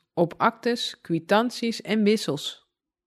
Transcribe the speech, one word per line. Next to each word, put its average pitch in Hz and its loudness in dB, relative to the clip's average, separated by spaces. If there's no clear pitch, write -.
op 170 0
aktes, - -2
kwitanties 214 0
en 214 0
wissels. - 0